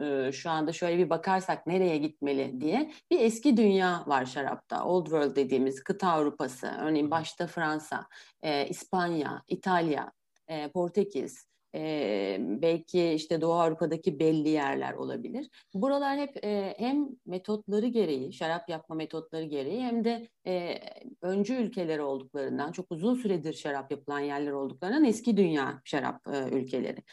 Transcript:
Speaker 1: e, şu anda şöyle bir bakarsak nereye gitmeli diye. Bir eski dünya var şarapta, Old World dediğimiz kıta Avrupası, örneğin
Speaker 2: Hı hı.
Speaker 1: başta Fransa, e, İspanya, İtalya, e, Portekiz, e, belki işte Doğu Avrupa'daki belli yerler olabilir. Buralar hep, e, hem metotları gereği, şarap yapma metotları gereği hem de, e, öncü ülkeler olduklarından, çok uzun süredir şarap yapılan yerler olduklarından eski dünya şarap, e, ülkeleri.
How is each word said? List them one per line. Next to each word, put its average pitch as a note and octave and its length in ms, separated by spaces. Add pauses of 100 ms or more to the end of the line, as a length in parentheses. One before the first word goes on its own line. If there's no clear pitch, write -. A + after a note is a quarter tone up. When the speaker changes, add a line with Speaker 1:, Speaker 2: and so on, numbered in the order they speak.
Speaker 1:
e, C#3 300
şu E3 180
anda D#3+ 220
şöyle E3+ 260
bir E3+ 120
bakarsak F3+ 560
nereye F3 320
gitmeli C#3 640
diye. G3+ 300 (200)
Bir E4+ 100
eski A3+ 360
dünya F#3+ 500
var C3+ 200
şarapta, - 580
Old F3+ 200
World D3 320
dediğimiz C3 480
kıta - 240
Avrupası, D3 580 (140)
örneğin D#3 240
Speaker 2:
Hı D3 40
hı. - 20
Speaker 1:
başta E3 360
Fransa, D#3 600 (360)
e, D3 260
İspanya, E3+ 800
İtalya, E3+ 640 (360)
e, D3+ 200
Portekiz, F3 800 (280)
e, G#2+ 680
belki E3 640
işte D#3+ 360
Doğu E3 140
Avrupa'daki D#3+ 640
belli D#3 300
yerler C3+ 440
olabilir. C3 560 (260)
Buralar C#4 440
hep, C#4+ 260
e, G3+ 340
hem C4+ 300 (180)
metotları G#3 600
gereği, F3+ 460
şarap E3+ 360
yapma D#3+ 260
metotları D#3+ 500
gereği D3+ 380
hem A#3 220
de, A#3 240 (180)
e, F3 340 (420)
öncü G3 320
ülkeler F3+ 440
olduklarından, C3+ 760
çok F3+ 180
uzun F3+ 240
süredir F#3 380
şarap C#3 380
yapılan C#3+ 300
yerler C#3+ 320
olduklarından D#3 520
eski A3 320
dünya D#3 480
şarap, B2+ 360 (140)
e, C3 180
ülkeleri. B2+ 600